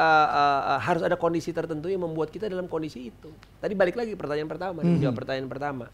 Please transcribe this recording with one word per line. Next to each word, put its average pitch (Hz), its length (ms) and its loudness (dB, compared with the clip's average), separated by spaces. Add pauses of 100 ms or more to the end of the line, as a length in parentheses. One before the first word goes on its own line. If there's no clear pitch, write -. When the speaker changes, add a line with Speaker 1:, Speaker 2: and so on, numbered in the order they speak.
(320)
Speaker 1:
eh, 143 340 4
eh, 135 140 2
harus 165 220 0
ada 175 120 2
kondisi 170 380 0
tertentu 160 340 -6
yang 185 160 -2
membuat 160 260 -2
kita 196 200 -8
dalam 180 180 -6
kondisi 156 400 -8
itu. 156 240 -18 (300)
Tadi 185 120 -2
balik 185 220 4
lagi 226 200 -4
pertanyaan 151 340 -4
pertama, 165 320 -6
nih, 175 100 4
Speaker 2:
Mhm. 165 120 4
Speaker 1:
jawab 131 140 2
pertanyaan 135 320 -4
pertama. 135 460 -6